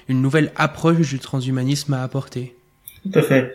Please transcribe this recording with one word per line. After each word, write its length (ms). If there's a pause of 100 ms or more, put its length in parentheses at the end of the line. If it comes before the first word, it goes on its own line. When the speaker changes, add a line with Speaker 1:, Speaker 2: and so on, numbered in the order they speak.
Speaker 1:
une 120
nouvelle 360
approche 520
du 120
transhumanisme 720
à 80
apporter. 540 (480)
Speaker 2:
Tout 120
à 60
fait. 320